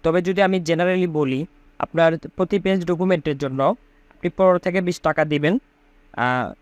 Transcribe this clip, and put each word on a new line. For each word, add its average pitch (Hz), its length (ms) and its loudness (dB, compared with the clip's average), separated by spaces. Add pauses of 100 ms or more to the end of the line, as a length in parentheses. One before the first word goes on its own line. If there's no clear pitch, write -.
তবে 165 180 2
যদি 185 200 0
আমি 190 180 2
জেনারেলি 175 480 0
বলি, 147 380 -2 (340)
আপনার 165 380 2 (180)
প্রতি 190 240 0
পেজ 190 260 0
ডকুমেন্টের 170 520 0
জন্য 135 260 -2 (460)
আপনি - 200 -8
পনেরো 185 280 4
থেকে 180 240 -2
বিশ 175 180 -4
টাকা 156 260 0
দিবেন। 151 320 0 (560)
আহ, 123 480 -2